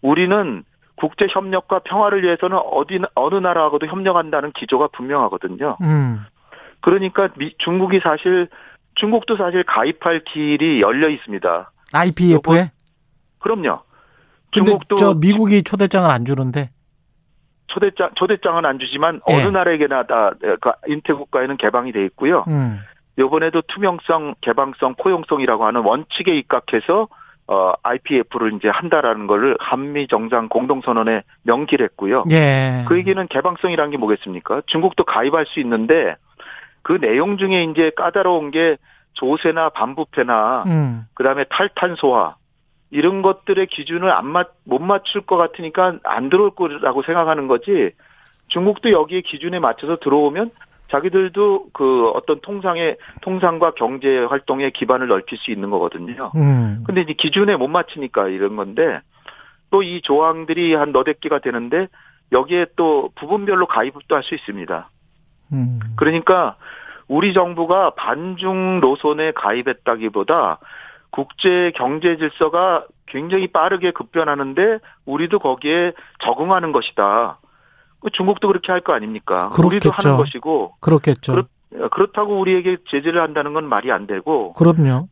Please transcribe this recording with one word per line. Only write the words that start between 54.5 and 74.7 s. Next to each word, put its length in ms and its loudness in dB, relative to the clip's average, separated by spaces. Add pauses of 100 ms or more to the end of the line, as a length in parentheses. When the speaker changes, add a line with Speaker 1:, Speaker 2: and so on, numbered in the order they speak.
Speaker 1:
기반을 380 0
넓힐 280 -2
수 140 -10
있는 200 -6
거거든요. 640 -6
Speaker 2:
음. 500 0
Speaker 1:
근데 140 0
이제 120 -4
기준에 440 0
못 100 0
맞추니까 600 -2
이런 260 -2
건데, 460 -2 (720)
또 120 4
이 200 -6
조항들이 720 2
한 180 0
너댓 280 2
개가 200 -2
되는데 480 -4 (420)
여기에 360 2 (100)
또 400 2
부분별로 500 0
가입도 480 -2
할 80 0
수 140 -8
있습니다. 520 -10 (640)
Speaker 2:
음. 280 -2 (160)
Speaker 1:
그러니까 580 2 (540)
우리 260 0
정부가 640 2
반중 840 -4
노선에 540 0
가입했다기보다 1300 -2 (520)
국제 640 0
경제 400 0
질서가 680 0 (220)
굉장히 420 -4
빠르게 440 0
급변하는데 840 -2 (260)